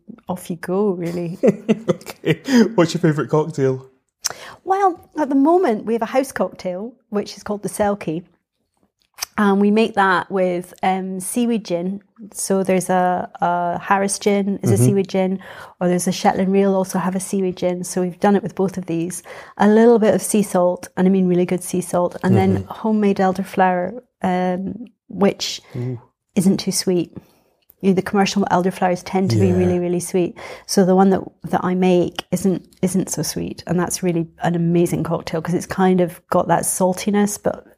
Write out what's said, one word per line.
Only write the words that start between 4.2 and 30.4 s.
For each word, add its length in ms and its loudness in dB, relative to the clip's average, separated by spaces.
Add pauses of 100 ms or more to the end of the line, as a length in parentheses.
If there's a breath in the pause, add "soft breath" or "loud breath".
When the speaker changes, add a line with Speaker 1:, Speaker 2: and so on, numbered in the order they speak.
Speaker 1:
Well, 540 0
at 100 -2
the 60 0
moment, 500 2
we 80 -4
have 80 -2
a 60 -4
house 260 -2
cocktail, 640 -6 (160)
which 260 -6
is 60 -20
called 200 -8
the 60 -6
Selkie. 560 -4 (1120)
And 240 2
we 100 4
make 240 2
that 360 0
with, 420 -2 (100)
um, 380 -2
seaweed 440 -2
gin. 380 -4 (300)
So 300 -2
there's 260 0
a, 400 0 (120)
a 380 -2
Harris 400 0
gin 440 0
is 80 0
a 40 4
Speaker 2:
Mm-hmm. 100 2
Speaker 1:
seaweed 240 2
gin, 320 -2 (400 loud breath)
or 80 0
there's 180 0
a 60 0
Shetland 400 0
Real 220 4
also 240 -2
have 180 -2
a 40 -6
seaweed 360 -4
gin. 280 -2
So 160 -4
we've 200 -4
done 160 4
it 60 0
with 120 -8
both 240 -2
of 80 -8
these. 360 -6 (360 loud breath)
A 100 6
little 300 8
bit 160 4
of 80 0
sea 200 2
salt, 540 0
and 100 2
I 40 4
mean 180 4
really 180 2
good 180 -2
sea 160 -4
salt, 420 -2
and 140 4
then 220 4
Speaker 2:
Mm-hmm. 140 -8
Speaker 1:
homemade 460 0
elderflower, 840 0 (220)
um, 640 -4 (220)
which 520 -2 (160 loud breath)
Speaker 2:
Ooh. 240 -6 (360 soft breath)
Speaker 1:
isn't 220 4
too 140 -4
sweet. 440 -2 (640 loud breath)
You 100 2
know, 40 4
the 80 0
commercial 480 0
elderflowers 540 0
tend 260 -2
to 80 2
be 100 4
Speaker 2:
Yeah. 100 2
Speaker 1:
really, 220 2
really 200 -2
sweet. 380 -2 (280 loud breath)